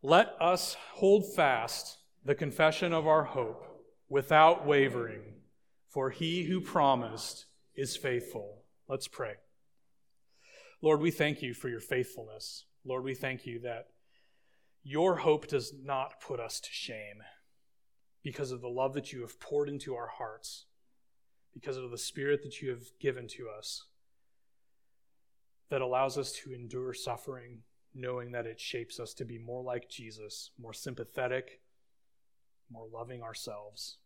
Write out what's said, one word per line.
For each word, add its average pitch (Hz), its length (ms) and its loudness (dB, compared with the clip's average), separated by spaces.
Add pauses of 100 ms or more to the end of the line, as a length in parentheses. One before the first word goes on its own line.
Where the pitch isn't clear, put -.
"Let 170 280 8 (120)
us 175 340 4
hold - 600 4
fast 127 640 2 (240)
the 139 120 2
confession 160 580 4
of 160 120 2
our 156 200 6
hope - 600 -6 (220)
without 156 580 8
wavering, 123 760 2 (440)
for 131 220 -2
he 165 360 -2
who 180 160 0
promised 123 840 2 (280)
is 135 220 -4
faithful." 117 680 -4 (220)
Let's 135 220 -6
pray. 107 280 -8 (1500)
Lord, 151 160 6
we 160 120 2
thank 147 320 0
you 120 100 -6
for 127 160 -8
your 117 100 -6
faithfulness. - 840 -6 (180)
Lord, 127 200 -4
we 131 100 -4
thank 127 320 -6
you 117 140 -8
that 117 340 -10 (880)
your 156 360 2
hope 151 280 2
does 131 260 -2
not 135 480 -6
put 131 200 -6
us 113 200 -8
to - 120 -14
shame 107 520 -10 (1000)
because 135 280 -4
of 123 100 -6
the 123 80 -6
love 131 260 0
that 143 180 -6
you 127 80 -10
have - 180 -12
poured 143 300 0
into 139 240 -6
our 117 140 -6
hearts, - 580 -12 (880)
because 131 240 -8
of 127 140 -8
the 117 80 -8
Spirit 143 420 -2
that 139 220 -12
you 131 80 -4
have 120 260 -12
given 127 300 -2
to - 200 -12
us - 380 -12 (1800)
that 135 120 0
allows 131 360 0
us 135 160 -4
to - 180 -12
endure 127 440 -8
suffering, 120 680 -10 (300)
knowing 123 380 -6
that 120 160 -6
it 113 120 -12
shapes - 400 -8
us 113 140 -10
to 139 100 -10
be 117 140 -10
more 120 240 -10
like 123 260 -6
Jesus, 107 680 -14
more 113 160 -16
sympathetic, 127 880 -6 (1080)
more 113 180 -16
loving 117 340 -10
ourselves. 107 840 -12